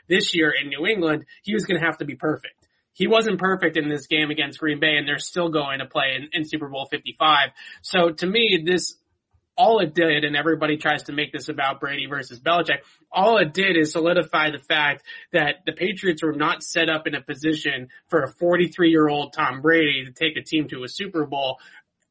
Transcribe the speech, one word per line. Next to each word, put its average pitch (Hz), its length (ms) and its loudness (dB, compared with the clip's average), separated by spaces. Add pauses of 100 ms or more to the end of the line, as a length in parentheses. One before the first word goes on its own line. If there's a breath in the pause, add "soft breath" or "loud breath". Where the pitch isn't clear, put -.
this 190 260 2
year 156 180 2
in 139 160 -2
New 139 160 -6
England, 165 400 0 (180 soft breath)
he 208 120 -4
was 202 100 -2
gonna 175 160 -2
have 160 180 -2
to 151 60 -8
be 139 120 -10
perfect. - 380 -6 (380)
He 190 140 -2
wasn't 208 320 2
perfect 185 400 0
in 147 100 -2
this 147 200 -6
game 156 220 0
against 143 280 -4
Green 147 220 -2
Bay, 156 180 2
and 143 100 -4
they're 143 120 -2
still 175 300 -2
going 143 280 -2
to 131 80 -8
play 135 300 -2
in, 139 160 -10
in 165 120 -2
Super 151 240 -8
Bowl 135 220 -8
fifty-five. 143 600 0 (300 loud breath)
So 175 300 2
to 170 160 -4
me, 202 400 2
this, 180 300 -2 (600)
all 214 220 6
it 156 160 -2
did, 156 300 2
and 147 100 -2
everybody 151 440 0
tries 147 260 -2
to 147 80 -12
make 147 200 -4
this 143 160 -10
about 143 300 -2
Brady 139 280 -8
versus 131 340 -10
Belichick, 165 380 0 (340 soft breath)
all 214 260 4
it 156 160 2
did 190 220 2
is 151 160 2
solidify 165 580 2
the 143 80 -12
fact 147 460 0 (280 loud breath)
that 151 320 2
the 160 60 -4
Patriots 180 540 -2
were 156 80 0
not 156 320 -2
set 165 260 0
up 156 160 -2
in 151 80 -4
a 139 80 -6
position 147 640 -2 (220 loud breath)
for 151 160 2
a 131 80 -8
forty-three-year-old 165 1000 4
Tom 135 280 -2
Brady 147 460 2
to 123 40 -16
take 156 260 -4
a 127 60 -6
team 156 280 -2
to 127 120 -10
a 123 60 -10
Super 170 360 -6
Bowl, 135 340 -4 (520 loud breath)